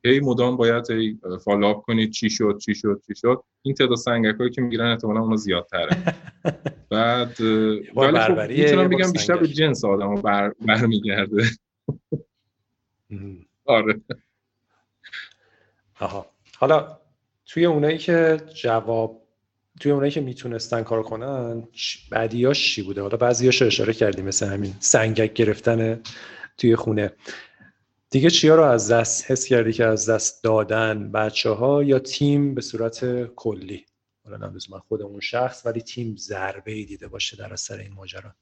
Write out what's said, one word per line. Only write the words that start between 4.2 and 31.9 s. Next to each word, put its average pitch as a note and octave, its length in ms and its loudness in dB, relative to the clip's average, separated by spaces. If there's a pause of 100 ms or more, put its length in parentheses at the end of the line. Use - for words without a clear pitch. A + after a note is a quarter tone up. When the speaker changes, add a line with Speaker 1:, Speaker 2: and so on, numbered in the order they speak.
Speaker 1:
که B2+ 120 -4
می‌گیرن A#2 240 0
احتمالاً A2+ 340 0
اونا A2+ 160 0
زیادتره. F#2 600 -2
<laughs> F3 180 -4 (760)
بعد، A#2 500 0
Speaker 2:
یه A2 540 0
بار C3+ 180 4
Speaker 1:
ولی A#2 80 4
خب A2 80 4
Speaker 2:
بربریه، G#2+ 360 2
Speaker 1:
می‌تونم D3 180 6
Speaker 2:
یه F#3 60 4
بار - 100 2
Speaker 1:
بگم F3+ 140 0
بیشتر F3 240 0
به E3 80 2
Speaker 2:
سنگک. C#3+ 120 -2
Speaker 1:
جنس D3+ 280 0
آدما G2+ 360 0
بر-، G2+ 320 0 (140)
برمیگرده. G#2+ 760 0 (1700)
Speaker 2:
مهم. G2 360 -14 (180)
Speaker 1:
آره. A2 360 2 (2000)
Speaker 2:
آها. G2 260 -8 (320)
حالا C#3+ 400 2 (480)
توی E3 180 0
اونایی D#3 340 2
که D#3+ 420 2 (140)
جواب، A2+ 680 -2 (580)
توی C#3+ 120 0
اونایی C#3+ 200 0
که D#3 80 -4
می‌تونستن A#2+ 640 -6
کار A2 200 -2
کنن، A#2 680 -8
چ-، - 400 -10
بدیاش A#2 640 0
چی G#2+ 80 -6
بوده؟ G2 200 -6
حالا G2+ 140 -4
بعضیاشو B2 500 4
اشاره G#2+ 260 2
کردی، F#2+ 300 0
مثل F#2+ 240 -2
همین G2 320 -4
سنگک A2 540 2
گرفتن A2+ 680 0 (580)
توی A#2 180 6
خونه. G#2 360 -2 (1000)
دیگه C#3 200 6
چیا D#3 240 6
رو D#3+ 80 8
از A#2 280 4
دست A#2 400 0
حس B2+ 160 0
کردی A2+ 260 2
که A#2 120 2
از A2 260 0
دست - 340 -2
دادن A2 680 0
بچه‌ها A2+ 720 0
یا C3+ 160 4